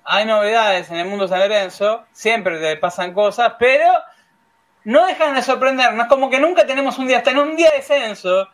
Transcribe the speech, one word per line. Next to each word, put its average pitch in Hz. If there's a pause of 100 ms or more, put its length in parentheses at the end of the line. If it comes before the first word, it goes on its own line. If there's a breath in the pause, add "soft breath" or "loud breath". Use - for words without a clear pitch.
hay 196
novedades 208
en 170
el 175
mundo 202
de 175
San 185
Lorenzo, 202
siempre 185
te 156
pasan 180
cosas, 208
pero 269 (1000 soft breath)
no 285
dejan 311
de 254
sorprendernos, 247
como 262
que 262
nunca 330
tenemos 269
un 262
día, 254
hasta 247
en 269
un 302
día 330
de 277
censo, 190